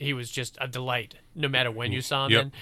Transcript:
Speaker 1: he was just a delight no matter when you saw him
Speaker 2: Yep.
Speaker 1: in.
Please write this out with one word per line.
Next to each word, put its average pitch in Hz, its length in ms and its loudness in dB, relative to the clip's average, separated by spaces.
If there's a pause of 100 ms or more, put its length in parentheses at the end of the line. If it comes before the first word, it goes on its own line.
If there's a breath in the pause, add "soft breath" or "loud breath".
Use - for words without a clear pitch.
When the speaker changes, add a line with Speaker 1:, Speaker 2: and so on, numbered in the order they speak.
Speaker 1:
he 139 120 -2
was 123 160 -4
just - 320 -6
a 135 60 -4
delight 127 480 -4 (220)
no 151 120 0
matter 127 220 2
when 117 220 -2
you 127 80 -2
saw 135 260 0
him 110 60 4
Speaker 2:
Yep. 113 100 8
Speaker 1:
in. 139 180 -4